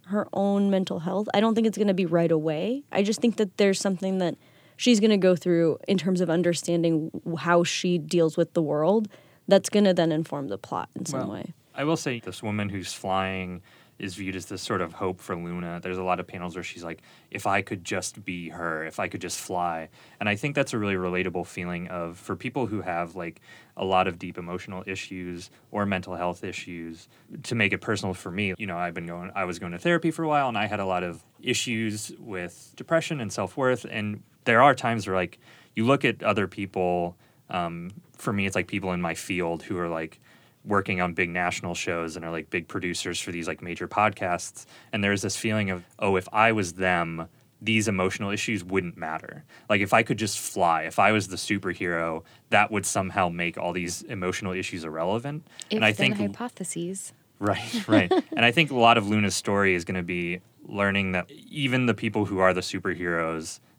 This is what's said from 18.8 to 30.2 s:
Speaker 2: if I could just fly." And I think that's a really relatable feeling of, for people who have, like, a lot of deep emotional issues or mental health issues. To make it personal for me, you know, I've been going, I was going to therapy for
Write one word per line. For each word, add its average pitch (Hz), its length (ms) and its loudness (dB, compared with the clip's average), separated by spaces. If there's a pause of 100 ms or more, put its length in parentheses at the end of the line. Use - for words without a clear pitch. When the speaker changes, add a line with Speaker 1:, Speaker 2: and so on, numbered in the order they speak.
Speaker 2:
if 80 160 -8
I 95 80 -2
could 92 140 -8
just 87 180 -6
fly." 85 500 -4 (300)
And 107 80 -2
I 104 80 2
think 143 200 -4
that's 139 180 0
a 120 60 -2
really 101 160 0
relatable 90 500 -2
feeling 87 440 -8
of, 85 280 -8
for - 180 -8
people 123 300 -4
who 101 160 -4
have, 85 340 -4
like, 85 260 -10 (360)
a 95 80 -4
lot 92 220 4
of 87 100 -4
deep 87 200 -10
emotional 92 500 -8
issues 90 640 -10 (180)
or 104 160 -2
mental 92 300 -4
health 87 280 -4
issues. 85 640 -12 (360)
To - 120 -4
make 101 180 2
it 95 60 0
personal 98 360 -2
for - 160 -10
me, 95 260 -2
you 107 80 -8
know, 90 120 -6
I've 85 180 -4
been 85 120 -8
going, 87 280 -10
I 95 100 -2
was 87 140 -6
going 87 120 -8
to 85 80 -8
therapy 170 320 2
for 165 120 -6